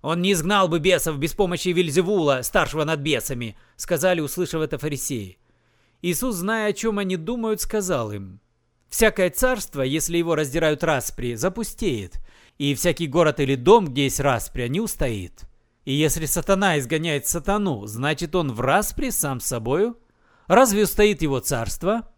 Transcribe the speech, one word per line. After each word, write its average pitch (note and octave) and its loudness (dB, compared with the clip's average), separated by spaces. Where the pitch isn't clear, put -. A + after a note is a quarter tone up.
«Он E3+ -2
не G3 2
изгнал F#3 2
бы E3 0
бесов D#3+ 2
без D3 -2
помощи F3+ 0
Вельзевула, E3 2
старшего D#3 0
над D3+ -2
бесами», B2 -4
сказали, F3 0
услышав D#3+ -4
это, D#3 -4
фарисеи. B2+ -6
Иисус, G3 -2
зная, G#3+ -2
о G3+ 0
чем G#3 -2
они F#3+ -2
думают, G#3+ -4
сказал F3 -2
им: G2 -12
Всякое G#3 2
царство, A#3+ -2
если D3 -2
его E3 2
раздирают D3+ 0
распри, B2 -2
запустеет, D#3+ -4
и C#3+ 0
всякий E3 0
город D#3 2
или C#3 2
дом, F3+ 6
где C#3 -2
есть C3 0
распря, B2 -2
не D#3 -2
устоит. A#2 -6
И C3+ -2
если D3+ 2
сатана F#3 2
изгоняет D3+ -2
сатану, F#3 -2
значит, C#3+ -4
он D#3 2
в G#2+ -6
распри G3+ 0
сам C#3 -2
с - -10
собою? C#3 0
Разве G#3+ 6
устоит G#3 4
его C#3 0
царство? E3 -2